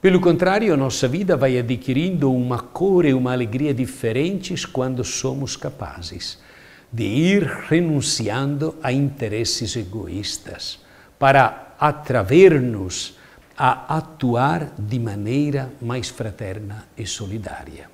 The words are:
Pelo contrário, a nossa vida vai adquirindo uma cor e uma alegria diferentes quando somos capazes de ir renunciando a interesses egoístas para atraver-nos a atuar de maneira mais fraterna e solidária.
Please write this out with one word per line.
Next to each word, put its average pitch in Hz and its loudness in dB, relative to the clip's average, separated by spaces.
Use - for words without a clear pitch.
Pelo 185 6
contrário, 185 4
a 143 4
nossa 131 0
vida 180 0
vai 131 2
adquirindo 135 0
uma 123 0
cor 185 2
e 143 4
uma 127 0
alegria 127 -2
diferentes 131 -4
quando 127 -4
somos 131 -6
capazes - -12
de 117 -4
ir 165 2
renunciando 143 0
a 127 -2
interesses 117 -2
egoístas 98 -8
para 135 4
atraver-nos 127 4
a 135 0
atuar 139 -2
de 104 -4
maneira 123 -2
mais 120 -6
fraterna 107 -10
e 110 -8
solidária. - -10